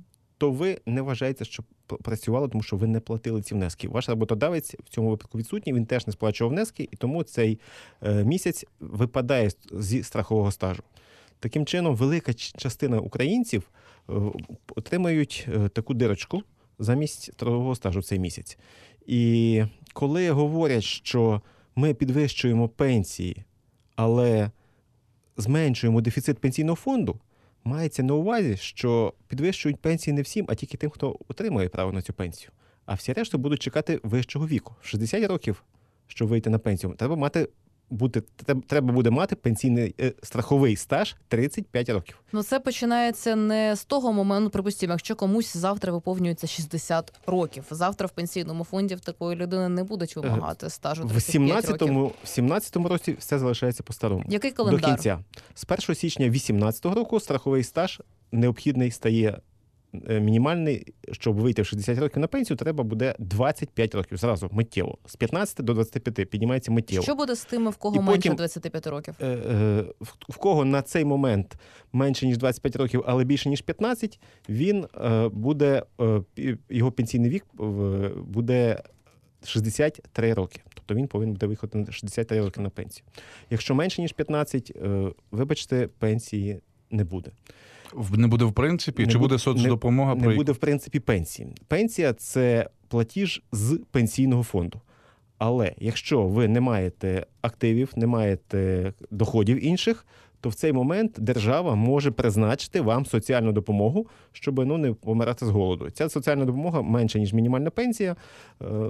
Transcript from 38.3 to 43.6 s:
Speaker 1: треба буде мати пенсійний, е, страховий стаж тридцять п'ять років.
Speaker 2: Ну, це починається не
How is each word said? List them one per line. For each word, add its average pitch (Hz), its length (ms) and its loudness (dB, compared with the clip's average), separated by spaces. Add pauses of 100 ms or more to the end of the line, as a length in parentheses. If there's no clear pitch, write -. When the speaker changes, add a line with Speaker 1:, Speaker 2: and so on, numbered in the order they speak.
Speaker 1:
треба 131 280 2
буде 120 160 4
мати 165 260 2
пенсійний, 120 640 0
е, 127 120 0 (100)
страховий 127 520 4
стаж 160 400 -2 (120)
тридцять 139 400 0
п'ять 120 220 -2
років. 101 320 -4 (100)
Speaker 2:
Ну, 214 120 -2
це 269 160 -2
починається 240 760 -2
не 214 400 2